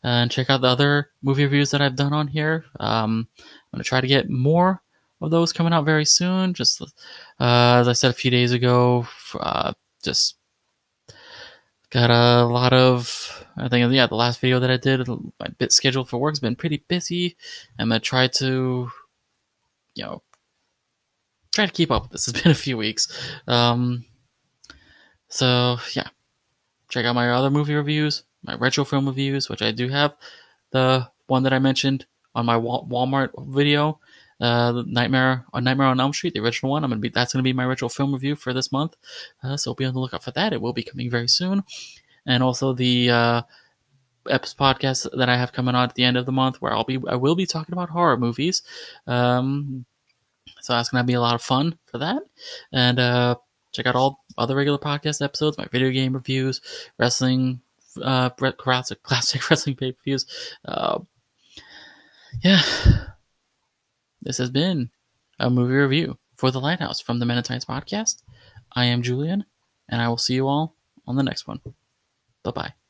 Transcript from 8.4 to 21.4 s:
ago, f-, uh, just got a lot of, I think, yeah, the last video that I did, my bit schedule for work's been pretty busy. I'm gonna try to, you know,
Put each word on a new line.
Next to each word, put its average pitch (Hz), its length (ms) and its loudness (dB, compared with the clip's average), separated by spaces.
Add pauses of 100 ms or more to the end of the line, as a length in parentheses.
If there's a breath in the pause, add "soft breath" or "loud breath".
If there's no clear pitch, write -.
ago, 123 500 4
f-, - 380 -14
uh, - 320 -2 (300)
just - 340 -2 (1500 loud breath)
got 120 200 4
a 120 340 8
lot 123 280 2
of, 127 720 2 (100)
I - 120 -4
think, 120 240 4
yeah, 131 140 4
the - 80 -2
last 117 260 0
video 127 200 2
that 127 100 0
I 127 60 2
did, 127 320 0
my - 400 -10 (100)
bit - 140 0
schedule 131 320 2
for 123 140 -6
work's 147 220 -2
been 123 160 -2
pretty 151 320 -6
busy. 175 480 -4 (420 loud breath)
I'm 113 100 -2
gonna 113 120 0
try 127 280 2
to, 127 600 -2 (1040 loud breath)
you - 100 -12
know, - 180 -12 (1300)